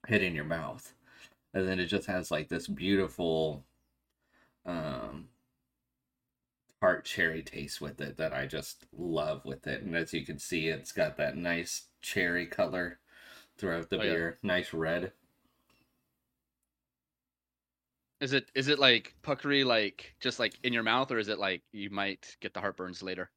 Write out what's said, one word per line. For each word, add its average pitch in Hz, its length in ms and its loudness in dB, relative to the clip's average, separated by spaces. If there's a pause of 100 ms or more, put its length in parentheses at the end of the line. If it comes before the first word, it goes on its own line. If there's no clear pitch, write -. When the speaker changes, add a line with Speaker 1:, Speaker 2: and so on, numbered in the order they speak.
Speaker 1:
hitting 95 260 4
your 73 100 -2
mouth. 80 500 -6 (600)
And 95 140 2
then 92 120 0
it 90 60 2
just 95 200 0
has, 92 240 -2
like, 80 180 0
this 82 200 -2
beautiful, 82 960 2 (1000)
um, 71 640 -6 (1500)
tart 90 220 6
cherry 82 380 0
taste - 380 -8
with 71 200 -8
it 71 160 -6
that 78 180 -2
I 69 120 -2
just - 460 -8
love 78 520 -2
with 67 220 -8
it. 69 160 -4
And 82 140 -4
as 82 160 -2
you 73 140 -2
can 76 120 -8
see, 80 300 -2
it's 73 240 -4
got 78 240 0
that 71 200 -2
nice 85 500 -4 (160)
cherry 87 440 0
color 87 520 -2 (600)
throughout 85 320 -2
the 98 80 0
Speaker 2:
Oh, 107 40 2
yeah. 101 60 4
Speaker 1:
beer. 85 340 0
Nice 90 320 0
red. 85 380 0 (3000)
Speaker 2:
Is 135 120 -2
it, 135 220 0
is 135 140 2
it, 147 100 4
like, 123 440 6
puckery, 143 420 2
like, 110 560 2
just, - 180 -2
like, 113 240 -2
in 127 100 0
your 117 120 2
mouth, 123 260 4
or 117 80 0
is 104 100 -2
it, 107 100 -2
like, 95 240 0 (100)
you 101 180 -8
might 98 500 -4
get 101 140 -8
the 92 60 -4
heartburns 92 420 -4
later? 92 340 -6